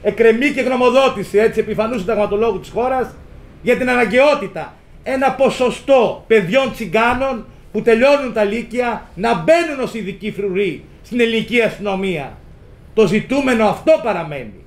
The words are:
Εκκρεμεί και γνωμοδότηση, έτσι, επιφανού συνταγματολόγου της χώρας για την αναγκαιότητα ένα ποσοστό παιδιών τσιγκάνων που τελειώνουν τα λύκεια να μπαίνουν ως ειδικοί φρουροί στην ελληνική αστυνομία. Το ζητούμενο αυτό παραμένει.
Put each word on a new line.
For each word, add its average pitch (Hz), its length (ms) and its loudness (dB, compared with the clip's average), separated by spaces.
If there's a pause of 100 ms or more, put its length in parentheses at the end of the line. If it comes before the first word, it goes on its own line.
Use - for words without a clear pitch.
Εκκρεμεί 226 480 0
και 269 100 -4
γνωμοδότηση, 247 760 0
έτσι, 220 220 2
επιφανού 220 380 -4
συνταγματολόγου 202 600 -2
της - 100 -16
χώρας 254 380 -2 (540)
για 226 160 0
την 254 120 -2
αναγκαιότητα 233 840 0 (300)
ένα 262 280 0
ποσοστό 254 960 2
παιδιών 220 440 2
τσιγκάνων 233 760 -2 (260)
που 214 100 -4
τελειώνουν 247 520 4
τα 220 100 0
λύκεια 226 720 -4
να 226 180 0
μπαίνουν 302 500 2
ως 214 100 -8
ειδικοί 202 380 -8
φρουροί 190 520 -4 (200)
στην 240 160 -6
ελληνική 226 420 2
αστυνομία. 190 760 -4 (560)
Το 214 140 4
ζητούμενο 240 580 0
αυτό 311 380 2
παραμένει. 156 640 -8